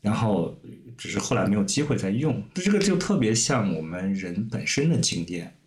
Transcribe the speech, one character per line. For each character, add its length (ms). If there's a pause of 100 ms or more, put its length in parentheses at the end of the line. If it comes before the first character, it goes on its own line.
然 120
后 460 (380)
只 140
是 80
后 180
来 100
没 80
有 80
机 200
会 140
再 140
用。 320 (120)
这 180
个 60
就 180
特 220
别 160
像 420
我 60
们 320
人 340
本 180
身 220
的 80
经 320
验 260 (120)